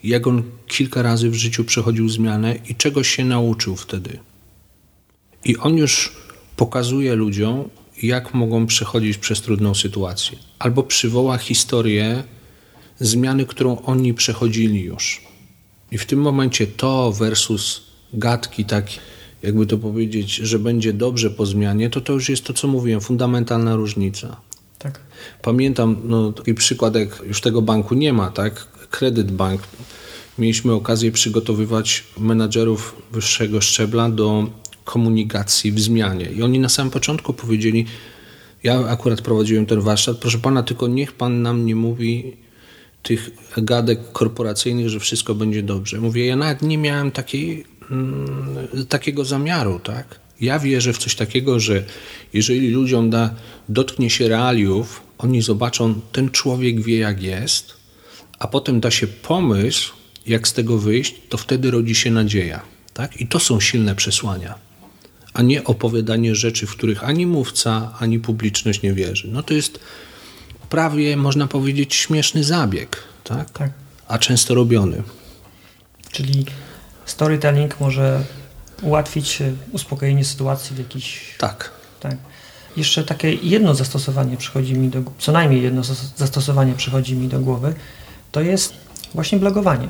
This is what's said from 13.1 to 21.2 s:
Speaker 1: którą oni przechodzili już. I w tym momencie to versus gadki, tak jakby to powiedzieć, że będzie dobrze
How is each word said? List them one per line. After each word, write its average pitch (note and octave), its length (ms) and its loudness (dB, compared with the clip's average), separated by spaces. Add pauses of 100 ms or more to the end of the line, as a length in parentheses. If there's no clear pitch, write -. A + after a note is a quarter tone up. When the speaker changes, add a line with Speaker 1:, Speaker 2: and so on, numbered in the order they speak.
Speaker 1:
którą B2+ 360 -2
oni B2+ 320 2
przechodzili A2+ 680 0
już. - 400 -6 (680)
I G#2+ 60 -6
w - 80 -6
tym C#3 160 0
momencie C3+ 460 2
to C3 440 0
versus G#2+ 680 -2 (320)
gadki, A#2 520 -2
tak G#2 220 0 (560)
jakby G#2+ 220 2
to G#2+ 120 0
powiedzieć, G#2+ 580 -2
że A2 240 -2
będzie A2+ 340 0
dobrze A#2 360 0